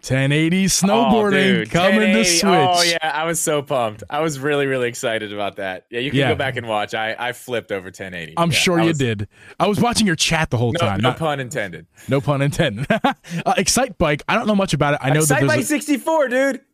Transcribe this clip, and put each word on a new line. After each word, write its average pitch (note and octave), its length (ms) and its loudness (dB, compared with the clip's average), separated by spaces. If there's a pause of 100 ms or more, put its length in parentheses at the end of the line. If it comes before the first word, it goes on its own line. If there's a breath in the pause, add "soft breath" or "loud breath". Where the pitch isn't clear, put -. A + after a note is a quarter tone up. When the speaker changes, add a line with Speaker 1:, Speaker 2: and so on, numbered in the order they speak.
Speaker 1:
Ten C3+ 300 0
eighty E3 340 2
snowboarding G#3+ 600 4
Speaker 2:
Oh, G3+ 40 2
dude, F#3+ 400 2
Speaker 1:
coming F#3+ 300 4
to G#3+ 60 2
Speaker 2:
ten G#3 100 4
eighty. A3 80 2
Speaker 1:
Switch. E3+ 200 2
Speaker 2:
Oh, F3+ 380 4
yeah. E3+ 200 2
I D#3 220 -2
was E3 160 -2
so D3 220 0
pumped. A#2+ 460 -2
I D3 120 -4
was D#3 180 -2
really, C#3+ 280 0
really B2+ 220 0
excited A2 440 -4
about G2+ 240 -4
that. F#2+ 340 -8
Yeah, A#2+ 100 -6
you C#3 100 -4
can C3 100 0
Speaker 1:
Yeah. C3+ 100 2
Speaker 2:
go - 60 2
back C3+ 200 -4
and A#2+ 120 -8
watch. G#2 260 -2
I, A2 240 -4
I A#2+ 140 -4
flipped A#2 400 -6
over F#2+ 180 -6
ten F#2+ 240 -12
eighty. E2 220 -12
Speaker 1:
I'm E3+ 140 0
Speaker 2:
Yeah, C3+ 60 0
Speaker 1:
sure F3 220 2
Speaker 2:
I E3 60 2
Speaker 1:
you E3 60 2
Speaker 2:
was D#3 80 -2
Speaker 1:
did. A2 280 -2 (320 loud breath)
I F3 80 2
was G3 140 0
watching A3+ 260 2
your E3 100 0
chat D#3+ 340 0
the B2+ 60 -2
whole A#2 160 0
Speaker 2:
No, D3+ 60 -4
Speaker 1:
time. G2 220 0
Speaker 2:
no B2 100 2
Speaker 1:
Not A#2+ 80 -6
Speaker 2:
pun D3 220 -2
intended. G2+ 460 -8 (220 loud breath)
Speaker 1:
No C3+ 120 2
pun C#3 220 0
intended. C#3 480 -2
<laughs> A3 60 -6 (480 loud breath)
Uh, F#3+ 120 0
Excite A#3 420 0
Bike. D3+ 300 0
I D#3 80 2
don't A#3+ 100 -2
know G#3+ 80 2
much G3 180 0
about D3 220 2
it. D3 80 -4
I C3 60 -2
know C#3+ 80 2
that D#3 60 4
Speaker 2:
Excite D#3 180 2
Speaker 1:
there's C#3 120 4
Speaker 2:
Bike D4+ 80 2
Speaker 1:
a A#3 40 -4
Speaker 2:
sixty-four, D4 640 0
dude. C4 320 0 (140)